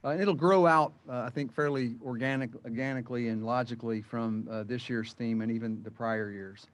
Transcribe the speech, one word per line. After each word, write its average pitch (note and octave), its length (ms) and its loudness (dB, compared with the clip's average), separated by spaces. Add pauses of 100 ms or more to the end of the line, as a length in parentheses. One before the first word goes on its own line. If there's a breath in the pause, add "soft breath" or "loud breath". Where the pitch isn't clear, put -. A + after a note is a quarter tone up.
Uh, C#3+ 40 0
and D#3+ 120 0
it'll G3+ 120 4
grow F3 320 6
out, D#3 280 6 (160)
uh, B2 100 -4
I A#2+ 100 -4
think, C#3 240 -4
fairly C3+ 480 0
organic-, B2+ 640 -2
organically B2 640 -4
and A2 180 -2
logically A#2 560 -2
from, A2 480 -4
uh, A2 140 -6
this B2 260 -6
year's A2+ 240 -2
theme A2+ 280 -2
and A2+ 100 -2
even A2+ 320 -4
the A2 80 -10
prior A2 400 -2
years. G2 420 -12